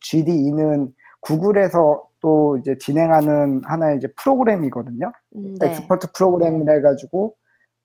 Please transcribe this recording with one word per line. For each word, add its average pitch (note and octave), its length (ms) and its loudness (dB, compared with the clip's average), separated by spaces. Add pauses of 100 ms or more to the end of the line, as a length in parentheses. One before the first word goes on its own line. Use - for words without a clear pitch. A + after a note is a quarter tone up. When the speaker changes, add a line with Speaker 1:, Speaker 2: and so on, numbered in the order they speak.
Speaker 1:
지디이는 D3+ 920 0 (280)
구글에서 E3+ 880 2 (140)
또 D3+ 360 2
이제 C3 200 -4
진행하는 D3+ 880 2
하나의 D#3 320 -2
이제 B2+ 180 -6
프로그램이거든요. F3 960 -2 (240)
Speaker 2:
음, G3 240 -12
네. F#3+ 100 0
Speaker 1:
엑스퍼트 F3+ 440 -4
프로그램이라 E3 600 2
해가지고, D3 600 0 (500)